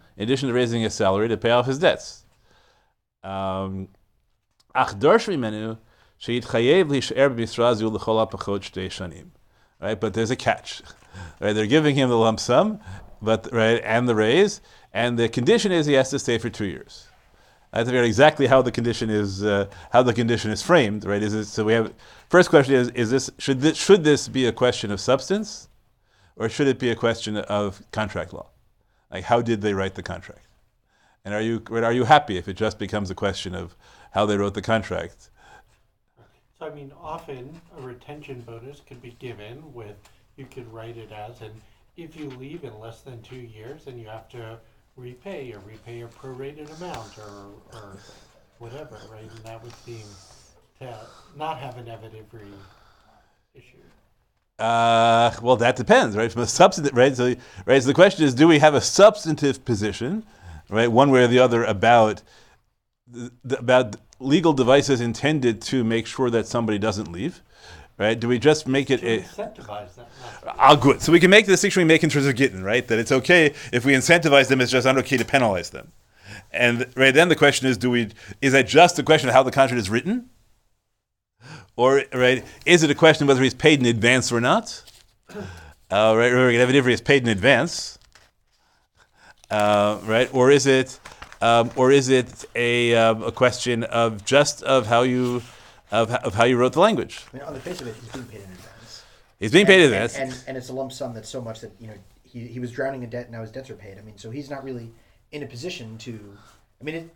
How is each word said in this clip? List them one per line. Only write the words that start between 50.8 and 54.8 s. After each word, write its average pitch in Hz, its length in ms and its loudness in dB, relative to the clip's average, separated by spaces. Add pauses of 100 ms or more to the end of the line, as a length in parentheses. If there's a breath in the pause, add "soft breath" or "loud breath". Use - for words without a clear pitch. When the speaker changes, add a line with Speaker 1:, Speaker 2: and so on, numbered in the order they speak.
Speaker 2:
not 156 220 -10
have 113 180 -16
an 117 100 -18
evidentiary 110 640 -20 (1040)
issue. - 240 -20 (840)
Speaker 1:
Uh, 117 720 2 (100)